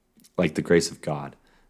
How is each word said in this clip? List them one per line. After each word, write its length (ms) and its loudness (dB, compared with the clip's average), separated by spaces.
like, 180 0
the 80 -2
grace 280 4
of 100 -16
God. 360 -8